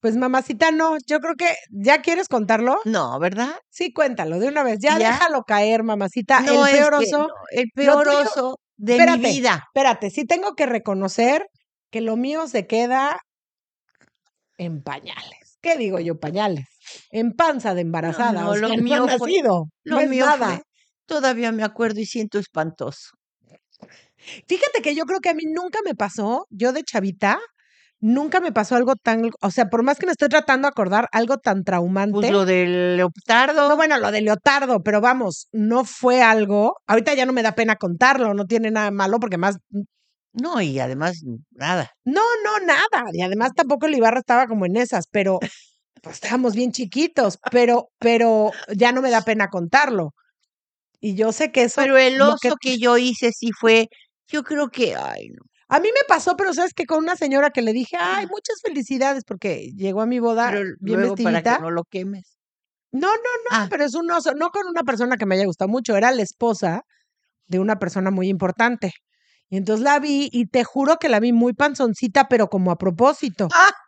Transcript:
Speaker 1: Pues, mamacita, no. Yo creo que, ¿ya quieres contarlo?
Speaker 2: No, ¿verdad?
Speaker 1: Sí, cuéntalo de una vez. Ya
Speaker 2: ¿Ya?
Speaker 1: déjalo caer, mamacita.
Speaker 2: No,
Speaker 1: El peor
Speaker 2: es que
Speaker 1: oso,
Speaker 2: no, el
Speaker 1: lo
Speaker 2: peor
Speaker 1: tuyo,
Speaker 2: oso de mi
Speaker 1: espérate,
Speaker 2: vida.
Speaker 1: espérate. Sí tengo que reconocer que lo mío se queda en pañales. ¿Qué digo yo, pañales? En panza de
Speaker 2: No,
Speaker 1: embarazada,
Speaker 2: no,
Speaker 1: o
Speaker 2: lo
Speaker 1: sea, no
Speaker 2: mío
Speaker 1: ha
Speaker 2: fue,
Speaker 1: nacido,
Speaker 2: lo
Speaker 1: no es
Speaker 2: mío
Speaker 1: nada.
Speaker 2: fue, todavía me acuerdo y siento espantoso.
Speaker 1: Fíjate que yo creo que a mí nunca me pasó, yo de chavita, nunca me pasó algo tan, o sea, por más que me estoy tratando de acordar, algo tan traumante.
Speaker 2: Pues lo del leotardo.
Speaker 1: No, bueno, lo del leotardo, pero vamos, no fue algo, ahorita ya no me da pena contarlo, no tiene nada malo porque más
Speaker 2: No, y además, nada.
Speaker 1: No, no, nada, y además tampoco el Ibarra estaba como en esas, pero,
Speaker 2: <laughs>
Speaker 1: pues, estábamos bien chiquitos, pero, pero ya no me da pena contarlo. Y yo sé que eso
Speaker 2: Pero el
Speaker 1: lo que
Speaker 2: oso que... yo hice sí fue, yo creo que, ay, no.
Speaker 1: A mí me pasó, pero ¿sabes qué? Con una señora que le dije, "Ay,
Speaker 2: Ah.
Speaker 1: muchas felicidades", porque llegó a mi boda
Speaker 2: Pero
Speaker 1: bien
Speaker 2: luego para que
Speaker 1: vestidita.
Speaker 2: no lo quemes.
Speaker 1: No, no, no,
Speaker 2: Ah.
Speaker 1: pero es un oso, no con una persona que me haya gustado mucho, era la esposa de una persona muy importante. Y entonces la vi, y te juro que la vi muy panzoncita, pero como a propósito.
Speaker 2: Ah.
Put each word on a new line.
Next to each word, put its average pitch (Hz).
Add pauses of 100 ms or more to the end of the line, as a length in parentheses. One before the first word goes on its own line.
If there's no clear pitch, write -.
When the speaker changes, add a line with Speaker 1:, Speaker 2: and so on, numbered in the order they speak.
Speaker 1:
Pues, 226
mamacita, 254
no. 320 (100)
Yo 302
creo 320
que, 339 (160)
¿ya 226
quieres 349
contarlo? 226
Speaker 2:
No, 151
¿verdad? 208 (140)
Speaker 1:
Sí, 349
cuéntalo 196
de 226
una 294
vez. 226
Ya 269
Speaker 2:
¿Ya? 226
Speaker 1:
déjalo 294
caer, 214
mamacita. 220
Speaker 2:
No, 285
Speaker 1:
El -
peor 294
Speaker 2:
es 233
que 175
Speaker 1:
oso, 294
Speaker 2:
no, 311 (160)
el 247
Speaker 1:
lo 285
Speaker 2:
peor 294
Speaker 1:
tuyo, 285
Speaker 2:
oso 262 (180)
de 214
mi 240
Speaker 1:
espérate, 262
Speaker 2:
vida. 233 (100)
Speaker 1:
espérate. 247
Sí 294
tengo 359
que 294
reconocer 233 (440)
que 226
lo 226
mío 294
se 226
queda 262 (1400)
en 160
pañales. -
¿Qué 339
digo 190
yo, 165
pañales? 170 (440)
En 226
panza 269
de 180
Speaker 2:
No, 170
Speaker 1:
embarazada, 170
Speaker 2:
no, 202
Speaker 1:
o 208
Speaker 2:
lo 214
Speaker 1:
sea, 226
no 233
Speaker 2:
mío 254
Speaker 1:
ha 254
Speaker 2:
fue, 240
Speaker 1:
nacido, 233 (180)
Speaker 2:
lo 311
Speaker 1:
no 285
es 285
Speaker 2:
mío 262
Speaker 1:
nada. 294
Speaker 2:
fue, 175 (460)
todavía 254
me 220
acuerdo 214
y 220
siento 220
espantoso. 156 (1400)
Speaker 1:
Fíjate 480
que 294
yo 320
creo 370
que 359
a 330
mí 311 (100)
nunca 359
me 302
pasó, 214
yo 233
de 294
chavita, 202 (600)
nunca 285
me 349
pasó 220
algo 247
tan, 226 (120)
o 196
sea, 233
por 233
más 285
que 370
me 359
estoy 285
tratando 285
de -
acordar, 214
algo 233
tan 196
traumante. 190
Speaker 2:
Pues 208
lo 196
del 180
leotardo. 247
Speaker 1:
No, 294
bueno, 302
lo 208
del 214
leotardo, 254
pero 208
vamos, 240
no 220
fue 254
algo, 220 (100)
ahorita 226
ya 254
no 262
me 240
da 220
pena 220
contarlo, 220
no 202
tiene 220
nada 214
malo 202
porque 208
más 190 (760)
Speaker 2:
No, 262
y 135
además, 147 (300)
nada. 147 (120)
Speaker 1:
No, 294 (220)
no, 427
nada, 311
y 175
además 214
tampoco 277
el 302
Ibarra 233
estaba 247
como 214
en 180
esas, 233
pero, 196
Speaker 2:
<laughs> -
Speaker 1:
pues, 156
estábamos 240
bien 247
chiquitos, 254 (120)
pero, 240 (100)
pero 226 (240)
ya 240
no 262
me 262
da 226
pena 214
contarlo. 185 (840)
Y 202
yo 220
sé 311
que 254
eso 240
Speaker 2:
Pero 269
el 262
Speaker 1:
lo 277
que 247
Speaker 2:
oso 302
que... 254
yo 240
hice 247
sí 233
fue, 226 (400)
yo 302
creo 294
que, 196
ay, 58
no. - (240)
Speaker 1:
A 302
mí 392
me 554
pasó, 359
pero 381
¿sabes 339
qué? -
Con 311
una 339
señora 285
que 269
le 220
dije, 247
"Ay, 381
Speaker 2:
Ah. -
Speaker 1:
muchas 415
felicidades", 269
porque 175
llegó 196
a 220
mi 247
boda 233
Speaker 2:
Pero 202 (160)
Speaker 1:
bien 214
Speaker 2:
luego 214
para 226
que 170
Speaker 1:
vestidita. -
Speaker 2:
no 165
lo 170
quemes. 190 (540)
Speaker 1:
No, 294
no, 440
no, 466
Speaker 2:
Ah. 214
Speaker 1:
pero 285
es 254
un 339
oso, 339
no 330
con 392
una 339
persona 240
que 220
me 190
haya 196
gustado 190
mucho, 233
era 233
la 240
esposa 202 (640)
de 180
una 208
persona 190
muy 190
importante. 196 (580)
Y 190
entonces 214
la 285
vi, 285
y 240
te 247
juro 277
que 330
la 214
vi 240
muy 233
panzoncita, 262
pero 220
como 185
a 170
propósito. 196
Speaker 2:
Ah. 370 (160)